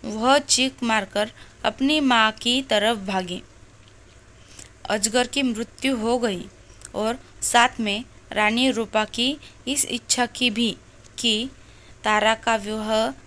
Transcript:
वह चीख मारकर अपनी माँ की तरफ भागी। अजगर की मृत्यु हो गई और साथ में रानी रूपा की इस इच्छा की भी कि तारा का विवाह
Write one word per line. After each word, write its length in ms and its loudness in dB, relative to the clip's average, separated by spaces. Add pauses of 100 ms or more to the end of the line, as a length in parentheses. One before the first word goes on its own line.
वह 340 2
चीख 340 0 (100)
मारकर 500 0 (320)
अपनी 360 2
माँ 320 4
की 300 0
तरफ 360 2
भागी। 440 -4 (1500)
अजगर 360 0
की 160 -2
मृत्यु 540 -2
हो 220 0
गई 280 -2 (480)
और 240 -2 (240)
साथ 260 4 (120)
में 240 -2 (280)
रानी 380 2
रूपा 340 -2
की 320 -2 (320)
इस 160 0
इच्छा 420 -2
की 240 -2
भी 260 -2 (420)
कि 300 0 (560)
तारा 300 4
का 220 0
विवाह 540 -2 (160)